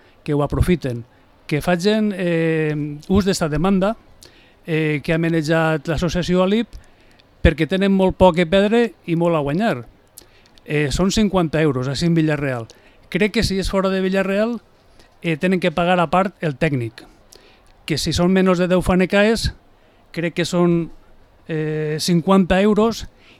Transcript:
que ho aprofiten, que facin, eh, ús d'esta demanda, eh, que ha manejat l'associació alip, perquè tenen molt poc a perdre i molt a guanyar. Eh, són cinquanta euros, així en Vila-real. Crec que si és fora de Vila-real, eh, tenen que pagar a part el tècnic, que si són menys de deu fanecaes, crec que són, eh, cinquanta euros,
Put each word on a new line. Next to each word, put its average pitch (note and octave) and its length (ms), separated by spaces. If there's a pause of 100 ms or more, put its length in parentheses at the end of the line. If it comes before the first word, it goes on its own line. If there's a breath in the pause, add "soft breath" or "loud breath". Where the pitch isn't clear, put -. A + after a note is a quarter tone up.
(240 soft breath)
que D3 100
ho C#3+ 80
aprofiten, C#3 640 (420 soft breath)
que D3 160
facin, G#3 540
eh, E3 580 (320)
ús F#3+ 180
d'esta F3 240
demanda, F#3+ 480 (680 soft breath)
eh, D#3 380
que E3 100
ha D#3+ 40
manejat D#3+ 680
l'associació F3+ 560
alip, G#3+ 240 (800 soft breath)
perquè D#3 240
tenen G3 240
molt F#3+ 240
poc F3+ 260
a E3+ 80
perdre G#3+ 440 (120)
i E3+ 80
molt E3+ 220
a D3 100
guanyar. D3+ 380 (800 loud breath)
Eh, D3 260
són F3+ 220
cinquanta F3 500
euros, B2+ 240
així C#3 200
en E3+ 120
Vila-real. C#3+ 480 (440 soft breath)
Crec F#3+ 220
que G#3+ 120
si F#3+ 160
és F3+ 100
fora F#3+ 200
de F#3+ 100
Vila-real, G3 580 (640 soft breath)
eh, E3 140
tenen F#3 240
que F3+ 100
pagar F3 300
a E3 100
part F#3+ 320
el D3 160
tècnic, C3 460 (800 soft breath)
que D3+ 100
si D3+ 160
són F3 200
menys F#3 260
de F3+ 80
deu F3+ 160
fanecaes, G3+ 680 (580 soft breath)
crec E3+ 240
que F3 100
són, F3 460 (560)
eh, D#3 540
cinquanta F#3 640
euros, G#3+ 440 (340 soft breath)